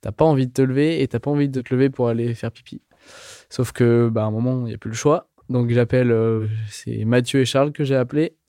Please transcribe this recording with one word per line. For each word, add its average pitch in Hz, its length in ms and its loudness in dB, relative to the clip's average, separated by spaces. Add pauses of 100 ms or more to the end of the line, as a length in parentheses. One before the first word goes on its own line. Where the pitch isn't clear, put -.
t'as 104 100 -8
pas 156 140 2
envie 135 200 4
de 123 60 -10
te 131 80 -2
lever 143 420 2
et 131 60 0
t'as 151 120 -4
pas 143 100 -6
envie 147 180 0
de 131 140 -4
te - 120 -6
lever 131 140 4
pour 131 200 -2
aller 117 260 -2
faire 113 180 -8
pipi. - 300 -20 (640)
Sauf - 240 -4
que, 120 400 4
bah, 107 120 0
à - 20 -2
un 110 40 -2
moment, 123 360 -2
il 113 60 -8
y - 20 -10
a 110 40 -14
plus 110 120 -10
le 110 60 -10
choix. 151 340 0 (180)
Donc, 123 220 0
j'appelle, 120 400 2
euh, 113 360 2 (240)
c'est 110 360 -8
Mathieu 123 340 2
et 131 60 4
Charles 139 260 0
que 147 120 -4
j'ai 135 120 0
appelés 143 400 -2 (120)